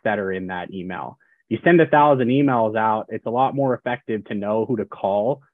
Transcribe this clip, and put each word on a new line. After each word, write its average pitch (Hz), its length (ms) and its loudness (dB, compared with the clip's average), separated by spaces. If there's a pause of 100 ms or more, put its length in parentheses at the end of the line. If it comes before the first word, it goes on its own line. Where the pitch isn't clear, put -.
that 104 160 -2
are 95 120 -4
in 92 160 -6
that 90 260 -10
email. 87 440 -10 (300)
You 110 160 -4
send 175 160 6
a 151 80 4
thousand 143 420 4
emails 123 480 2
out, 110 320 0
it's 110 160 -10
a 117 40 -6
lot 127 260 0
more 135 200 0
effective 117 500 -6
to - 80 -8
know 107 320 -2
who 123 120 -2
to 107 80 -4
call 107 560 -2 (120)